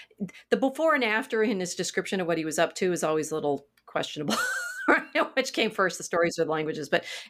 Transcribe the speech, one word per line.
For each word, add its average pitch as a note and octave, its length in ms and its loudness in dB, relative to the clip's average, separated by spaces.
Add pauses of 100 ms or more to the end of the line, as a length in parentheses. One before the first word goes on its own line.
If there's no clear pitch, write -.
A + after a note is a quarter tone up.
(500)
the A#3 60 6
before C4+ 380 2
and C4 80 2
after A3+ 400 0
in G#3+ 160 2
his F3+ 160 -4
description F#3 460 -2
of E3+ 80 0
what E3 100 2
he D#3 60 -2
was D#3 140 -2
up D#3+ 180 2
to F#3 160 2
is E3+ 100 0
always D#3 300 0
a - 20 -2
little D3 320 0 (200)
questionable, D#3 500 -4 (260)
<laughs> - 260 -4
right? - 460 2
Which C4 180 0
came A3 200 0
first, F#3 260 0
the - 60 -10
stories E3+ 340 2
or D#3+ 60 2
the D3+ 80 0
languages? D#3 360 -2
But - 160 2 (260)